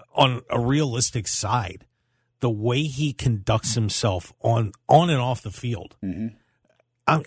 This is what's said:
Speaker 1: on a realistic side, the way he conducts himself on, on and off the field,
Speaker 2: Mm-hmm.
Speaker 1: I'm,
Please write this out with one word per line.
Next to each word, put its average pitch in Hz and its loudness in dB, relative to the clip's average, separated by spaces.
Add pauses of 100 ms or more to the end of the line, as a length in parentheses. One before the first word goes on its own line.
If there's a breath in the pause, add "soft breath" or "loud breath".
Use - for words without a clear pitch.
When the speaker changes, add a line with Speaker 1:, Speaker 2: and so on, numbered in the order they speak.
(140)
Speaker 1:
on 127 4
a 120 -2
realistic 123 0
side, 104 -4 (540)
the 123 0
way 120 0
he 143 -4
conducts 110 0
himself 104 -2
on, 113 0 (160)
on 165 8
and 139 0
off 123 -2
the 107 -12
field, - -8
Speaker 2:
Mm-hmm. 98 -6 (800)
Speaker 1:
I'm, 151 2